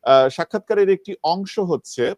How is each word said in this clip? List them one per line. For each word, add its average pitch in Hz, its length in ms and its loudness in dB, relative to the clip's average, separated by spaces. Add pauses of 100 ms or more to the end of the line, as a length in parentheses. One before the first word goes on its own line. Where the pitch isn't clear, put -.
আহ, 135 260 4
সাক্ষাৎকারের 196 600 0
একটি 190 320 -4
অংশ 185 360 -4
হচ্ছে 160 600 -4